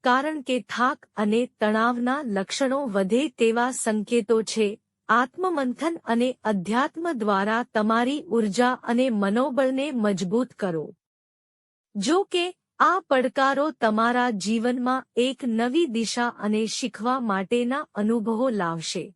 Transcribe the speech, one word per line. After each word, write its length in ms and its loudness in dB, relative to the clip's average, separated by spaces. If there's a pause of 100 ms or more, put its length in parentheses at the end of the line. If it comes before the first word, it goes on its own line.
કારણ 380 2
કે 180 -2
થાક 460 -2 (100)
અને 300 2 (140)
તણાવના 640 0
લક્ષણો 600 -2
વધે 420 2
તેવા 440 0
સંકેતો 680 0
છે. 380 -2 (280)
આત્મમંથન 960 0
અને 400 0
અધ્યાત્મ 680 -2
દ્વારા 500 0
તમારી 600 0
ઉર્જા 500 2
અને 380 0
મનોબળને 840 0
મજબૂત 600 0
કરો. 420 -6 (1040)
જો 260 2
કે, 320 -2 (240)
આ 220 4
પડકારો 680 0
તમારા 600 0
જીવનમાં 760 -2 (100)
એક 280 -2
નવી 420 0
દિશા 420 -2
અને 380 -2
શીખવા 540 -4
માટેના 760 -2
અનુભવો 540 0
લાવશે. 680 -4